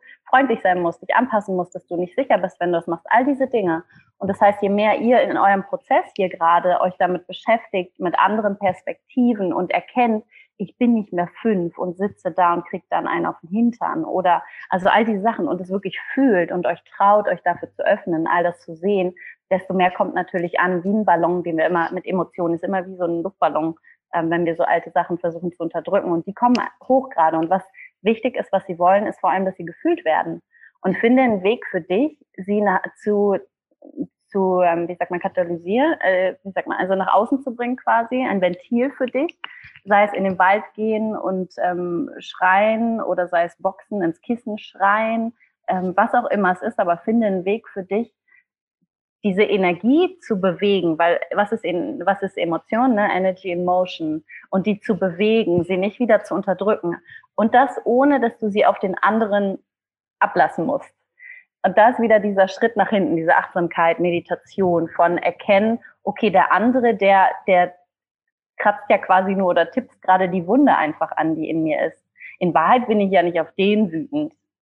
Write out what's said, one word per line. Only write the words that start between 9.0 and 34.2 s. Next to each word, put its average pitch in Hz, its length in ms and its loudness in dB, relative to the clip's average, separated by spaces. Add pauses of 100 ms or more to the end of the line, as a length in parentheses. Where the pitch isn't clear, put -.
und 180 180 -2
erkennt, 220 540 -2 (360)
ich 190 160 -12
bin 240 160 2
nicht 214 200 -2
mehr 175 160 -2 (120)
fünf 185 380 -2
und 180 180 -6
sitze 196 340 -6
da 175 220 2
und 175 140 -4
krieg - 240 -10
dann 170 160 -2
einen 170 180 -4
auf - 160 -6
den 165 80 -20
Hintern 175 560 -2
oder, 180 380 0 (260)
also 185 220 0
all 220 160 4
die 214 120 -2
Sachen 208 300 -2
und 180 120 -4
es 180 100 -12
wirklich 190 280 -6 (140)
fühlt 220 400 2
und 180 140 -4
euch 170 180 -4
traut, 208 440 2
euch 180 140 -4
dafür - 300 -4
zu - 100 -10
öffnen, 170 440 0
all 175 180 2
das 170 160 -4
zu 165 160 -18
sehen, 180 380 -2 (360)
desto 185 220 -2
mehr 185 180 2
kommt 185 240 -2
natürlich 175 460 -4
an, 180 240 0
wie 196 60 -2
ein 214 160 0
Ballon, 170 360 2
den 170 140 -6
wir 160 100 2
immer 165 260 0
mit 180 140 -8
Emotionen, 180 480 -4
ist 165 100 -6
immer 185 220 -4
wie 190 80 -16
so 180 100 -6
ein 170 180 -2
Luftballon, 160 540 -2 (360)
ähm, 165 180 -2
wenn 170 140 0
wir 165 100 0
so 165 80 -2
alte - 280 -2
Sachen 175 280 -2
versuchen 170 340 -6
zu - 100 -14
unterdrücken 170 500 -2
und 170 140 -2
die 196 80 -10
kommen 247 220 2 (300)
hoch 262 220 2
gerade 165 300 0
und 165 100 -2
was 185 140 0 (400)
wichtig 226 340 -2
ist, - 160 -8
was 190 140 0
sie 170 120 -8
wollen, 190 280 4
ist - 140 -8
vor 185 100 0
allem, 185 160 0
dass 185 100 -4
sie 175 80 -14
gefühlt 311 400 -4
werden 165 380 -2 (400)
und 185 160 -2
finde 254 240 4
einen 220 200 0
Weg 226 280 -2
für 185 100 -4
dich, 226 380 -2 (180)
sie 202 240 -4
na-, 196 220 0 (200)
zu, 202 360 0 (880)